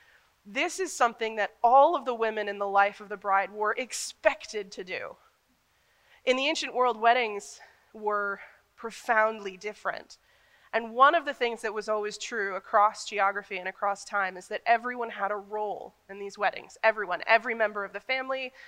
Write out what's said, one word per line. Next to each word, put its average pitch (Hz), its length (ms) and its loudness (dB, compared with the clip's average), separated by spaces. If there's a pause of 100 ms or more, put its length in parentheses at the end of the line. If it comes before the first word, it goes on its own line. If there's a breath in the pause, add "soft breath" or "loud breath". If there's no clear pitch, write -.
(460 soft breath)
This 269 340 -4
is 370 160 -6
something 226 420 0
that 202 260 -4
all 277 320 8
of 254 100 -2
the 254 80 -2
women 220 340 -2
in 202 120 -6
the 202 80 -2
life 202 320 4
of 208 100 -16
the 208 80 -10
bride 196 340 0
were 214 260 -2
expected - 960 -4
to 190 100 -12
do. 180 320 -8 (1080 soft breath)
In 254 140 2
the 269 100 0
ancient 294 280 -4
world, 240 240 2
weddings 226 600 2 (340 loud breath)
were 202 460 -4 (360 loud breath)
profoundly 220 800 0
different. - 600 -10 (560 soft breath)
And 226 200 -2
one 269 220 8
of 320 80 2
the 277 100 -6
things 233 280 -2
that 214 120 -4
was 214 140 -6
always 208 300 -4
true 196 400 -4
across 208 480 2
geography 202 540 -2
and 185 100 -6
across 202 340 -4
time 190 320 -2
is 208 140 -16
that 214 160 -6
everyone 233 440 0
had 202 220 -4
a 214 40 -2
role 202 580 -8 (160)
in 196 100 -14
these 202 180 -10
weddings. - 460 -2
Everyone, 208 420 0
every 226 300 4
member 208 300 -2
of 185 80 -12
the 202 80 -10
family, 262 500 -6 (160 loud breath)